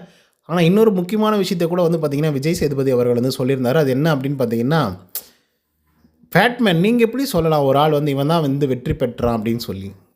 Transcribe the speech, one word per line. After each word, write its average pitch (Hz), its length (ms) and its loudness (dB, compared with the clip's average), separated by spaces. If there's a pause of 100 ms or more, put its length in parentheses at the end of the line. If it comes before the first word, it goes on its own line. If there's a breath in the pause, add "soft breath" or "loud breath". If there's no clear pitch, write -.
(460 loud breath)
ஆனா 165 140 -2
இன்னொரு 202 320 4
முக்கியமான 214 440 0
விஷயத்தை 180 320 -2
கூட 175 200 0
வந்து 170 100 0
பாத்தீங்கன்னா 151 340 -2
விஜய் 143 220 -2
சேதுபதி 139 380 0
அவர்கள் 123 220 2
வந்து 120 240 0
சொல்லியிருந்தாரு. 131 380 0
அது 151 140 2
என்ன 147 260 0
அப்படின்னு 135 240 -4
பாத்தீங்கன்னா, 117 580 0 (1400 loud breath)
"ஃபேட்மேன், 214 440 2
நீங்க 226 260 2
எப்படி 254 200 -2
சொல்லலாம் 160 380 0
ஒரு 135 140 2
ஆள் 151 140 4
வந்து 147 200 0
இவன் 139 160 0
தான் 170 140 2
வந்து 143 260 0
வெற்றி 139 280 -4
பெற்றான் 117 460 -2
அப்படின்னு 117 160 -2
சொல்லி? 98 340 -10 (240)